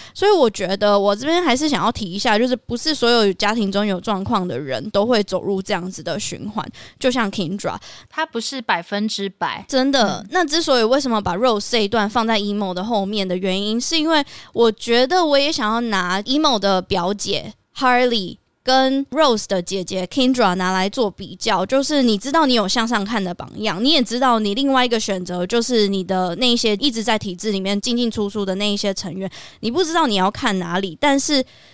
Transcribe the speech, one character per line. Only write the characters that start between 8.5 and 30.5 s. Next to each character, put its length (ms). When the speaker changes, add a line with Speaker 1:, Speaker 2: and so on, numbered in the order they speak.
Speaker 2:
百 220
分 260
之 200
百。 380
Speaker 1:
真 240
的， 300
Speaker 2:
嗯。 100
Speaker 1:
那 140
之 160
所 180
以 60
为 160
什 100
么 100
把 140
Rose 360
这 120
一 60
段 200
放 180
在 120
emo 360
的 100
后 220
面 200
的 100
原 240
因， 200
是 160
因 120
为 140
我 180
觉 360
得 180
我 140
也 120
想 220
要 80
拿 420
emo 360
的 240
表 320
姐 400
Harley 600
跟 420
Rose 420
的 120
姐 220
姐 240
Kendra 480
拿 160
来 180
做 220
比 240
较， 320
就 160
是 180
你 160
知 140
道 160
你 80
有 140
向 180
上 180
看 180
的 120
榜 220
样， 280
你 60
也 100
知 200
道 180
你 160
另 180
外 120
一 40
个 120
选 240
择 200
就 160
是 280
你 160
的 320
那 200
些 180
一 140
直 140
在 160
体 160
制 160
里 80
面 220
进 160
进 120
出 220
出 140
的 100
那 180
一 40
些 180
成 180
员， 160
你 60
不 140
知 100
道 140
你 80
要 160
看 300